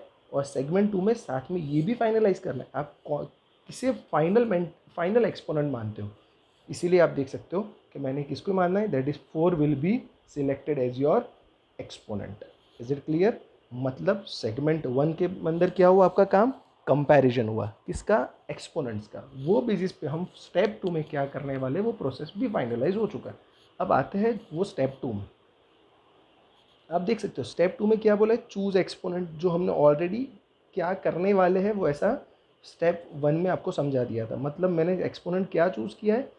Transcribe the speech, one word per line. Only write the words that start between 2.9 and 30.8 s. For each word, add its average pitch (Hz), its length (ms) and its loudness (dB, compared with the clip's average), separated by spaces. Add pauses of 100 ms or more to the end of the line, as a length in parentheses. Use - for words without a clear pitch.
कौ-, 147 200 -4 (420)
किसे 247 240 -2 (200)
final 175 320 4
मेन-, 175 240 0 (280)
final 208 280 2
exponent 147 480 -2
मानते 110 300 -6
हो। 104 60 -8 (600)
इसीलिए 175 320 2
आप 156 100 6
देख 139 180 -4
सकते 123 280 -10
हो 202 60 0 (300)
कि 151 60 -12
मैंने 139 240 -4
किसको 147 300 -6
मानना 185 280 2
है, 214 80 -2
that 135 200 0
is 147 100 -4 (100)
four 165 260 2
will 151 240 2
be 175 160 2 (340)
selected 139 520 -4
as 123 180 -2
your 156 220 4 (580)
exponent। 101 680 -12 (360)
Is 120 120 -8
it 139 140 -6
clear? 175 260 2 (400)
मतलब 156 560 -2
segment 143 600 -2
one 139 240 0
के 180 120 -2 (240)
अंदर 170 220 0
क्या 180 180 4
हुआ 190 160 8
आपका 180 220 4
काम? 208 260 4 (340)
Comparison 131 640 4
हुआ। 110 180 -2 (200)
किसका? - 300 0 (340)
Exponents 123 580 -8
का। - 140 -16 (140)
वो 165 260 2
basis 190 300 -2
पे - 140 -10
हम 160 200 -4 (100)
step 208 460 -2
two 180 80 -2
में 165 140 -2
क्या 143 220 -2
करने 139 300 -6
वाले, 131 240 -2
वो 226 120 -2
process 151 460 -6
भी 254 100 -2
finalize 143 480 -2
हो 220 100 0
चुका 107 240 -10
है। 110 60 -18 (440)
अब 175 120 0
आते 135 260 0
हैं 226 220 0 (120)
वो 170 120 -2
step 135 380 -4
two 127 100 -4
में। 101 120 -6 (1700)
आप 175 100 -2
देख 214 200 -2
सकते - 200 -6
हो 120 40 -6
स्टेप 180 340 0
टू 208 80 0
में 214 120 4
क्या 214 180 4
बोला 220 180 4
है, 233 160 -2
Choose 196 280 0
exponent। 180 520 -2
जो 156 200 -2
हमने 175 240 0
already 160 500 4 (520)
क्या 180 200 0